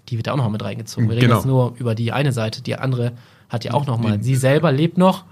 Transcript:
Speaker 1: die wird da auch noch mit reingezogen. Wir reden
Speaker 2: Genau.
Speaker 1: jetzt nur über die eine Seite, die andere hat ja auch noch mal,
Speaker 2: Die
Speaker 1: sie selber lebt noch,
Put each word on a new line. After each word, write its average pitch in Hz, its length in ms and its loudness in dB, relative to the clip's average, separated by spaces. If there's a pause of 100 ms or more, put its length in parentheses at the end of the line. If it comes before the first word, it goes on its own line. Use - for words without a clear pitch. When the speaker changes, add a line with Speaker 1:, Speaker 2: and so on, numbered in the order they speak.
(100)
Speaker 1:
die 120 80 -4
wird 113 80 -6
da - 60 -2
auch 131 40 0
noch 120 140 0
mit 107 120 -6
reingezogen. 110 460 -4
Wir 113 80 0
reden 123 120 4
Speaker 2:
Genau. 117 80 6
Speaker 1:
jetzt 107 100 0
nur 127 320 2
über 117 160 -2
die 117 180 -2
eine 135 200 0
Seite, 113 300 -4
die 117 140 -4
andere 120 360 -2 (360)
hat 117 160 -6
ja 120 80 -4
auch 120 140 0
noch 117 120 -2
mal, 107 200 0
Speaker 2:
Die 110 60 -4
Speaker 1:
sie 131 120 0
selber 143 360 2
lebt 165 260 0
noch, 185 340 2